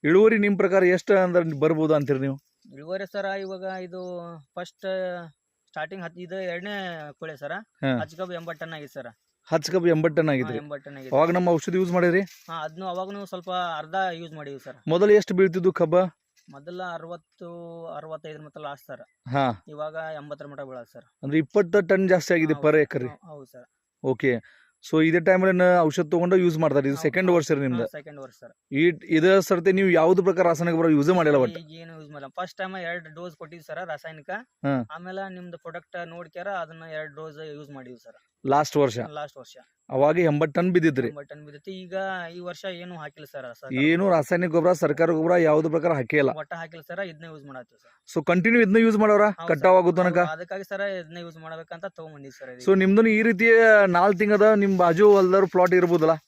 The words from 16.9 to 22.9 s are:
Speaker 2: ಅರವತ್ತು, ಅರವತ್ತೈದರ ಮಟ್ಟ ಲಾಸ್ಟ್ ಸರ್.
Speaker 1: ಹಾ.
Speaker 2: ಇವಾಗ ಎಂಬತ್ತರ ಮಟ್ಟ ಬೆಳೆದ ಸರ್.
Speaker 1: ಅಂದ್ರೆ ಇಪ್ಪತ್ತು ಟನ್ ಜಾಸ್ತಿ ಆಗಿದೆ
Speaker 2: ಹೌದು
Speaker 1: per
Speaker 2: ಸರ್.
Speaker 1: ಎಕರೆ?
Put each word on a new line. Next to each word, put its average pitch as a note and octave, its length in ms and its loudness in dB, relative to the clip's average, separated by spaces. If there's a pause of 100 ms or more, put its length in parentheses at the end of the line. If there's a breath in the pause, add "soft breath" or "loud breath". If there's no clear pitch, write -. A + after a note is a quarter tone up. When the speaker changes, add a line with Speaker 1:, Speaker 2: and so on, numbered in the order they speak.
Speaker 2:
ಅರವತ್ತು, E3 520 -18 (480)
ಅರವತ್ತೈದರ D#3 480 -14
ಮಟ್ಟ D3 120 -20 (100)
ಲಾಸ್ಟ್ C#3+ 240 -16
ಸರ್. B2+ 120 -18 (300)
Speaker 1:
ಹಾ. C#3 120 0 (280)
Speaker 2:
ಇವಾಗ D3+ 220 -10 (240)
ಎಂಬತ್ತರ C#3+ 320 -16
ಮಟ್ಟ C#3+ 180 -16
ಬೆಳೆದ B2 240 -16
ಸರ್. A#2+ 120 -20 (180)
Speaker 1:
ಅಂದ್ರೆ C#3+ 220 0
ಇಪ್ಪತ್ತು G3 460 0
ಟನ್ F#3+ 220 2
ಜಾಸ್ತಿ F3+ 240 0
ಆಗಿದೆ D#3+ 160 2
Speaker 2:
ಹೌದು D3 140 0
Speaker 1:
per D3+ 60 4
Speaker 2:
ಸರ್. D3+ 120 4
Speaker 1:
ಎಕರೆ? B2+ 220 -6